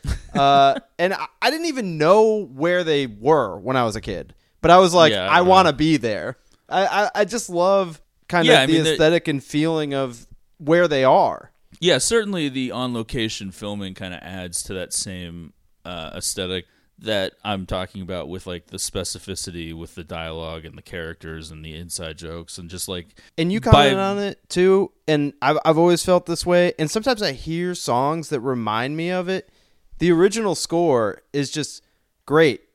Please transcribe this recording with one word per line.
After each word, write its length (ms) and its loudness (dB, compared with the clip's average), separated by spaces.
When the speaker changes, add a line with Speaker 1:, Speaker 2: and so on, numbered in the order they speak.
Speaker 1:
<laughs> 80 -4
Speaker 2:
Uh, 460 4
and 160 0
I, 140 -6
I 80 2
didn't 160 -4
even 320 -4
know 520 4
where 320 0
they 220 0
were 540 0
when 180 -2
I 60 2
was 120 -2
a 60 -8
kid. 320 -10
But 100 4
I 80 12
was 120 6
like, 220 8
Speaker 1:
Yeah, 160 -2
I 60 4
Speaker 2:
"I 20 6
Speaker 1:
don't 80 4
know. 60 6
Speaker 2:
wanna 220 6
be 240 2
there." 400 -6
I, 200 0
I, 220 0
I 40 2
just 260 -6
love 500 0
kinda 240 2
Speaker 1:
Yeah, 100 8
I 40 2
Speaker 2:
the 80 2
Speaker 1:
mean, 100 2
the 100 0
Speaker 2:
aesthetic 340 2
and 160 -4
feeling 500 -2
of 320 -6
where 300 4
they 160 0
are. 480 2
Speaker 1:
Yeah, 200 2
certainly 500 -2
the 220 -6
on-location 800 -6
filming 420 -10
kinda 300 -14
adds 400 -10
to 100 -12
that 180 -8
same, 600 -10
uh, 300 -12
aesthetic 500 -8
that 360 -4
I'm 240 -6
talking 340 -8
about 260 -8
with, 200 -12
like, 200 -12
the 100 -14
specificity 920 -10
with 220 -14
the 100 -14
dialogue 600 -10
and 100 -20
the 60 -20
characters 680 -12
and 120 -18
the 120 -14
inside 420 -12
jokes 400 -14
and 140 -16
just, 180 -10
like, 160 -8
Speaker 2:
And 160 0
you 80 -2
Speaker 1:
by 100 -2
Speaker 2:
commented 280 6
on 180 -2
it, 320 -8
too, 420 2
and 260 0
I've, 200 2
I've 140 4
always 260 4
felt 220 2
this 180 -6
way, 360 2
and 100 -2
sometimes 320 -4
I 120 -4
hear 420 -6
songs 540 -2
that 100 -4
remind 580 -4
me 140 -4
of 180 -4
it. 180 -6
The 120 4
original 440 4
score 640 0
is 200 -2
just 300 -8
great. 360 4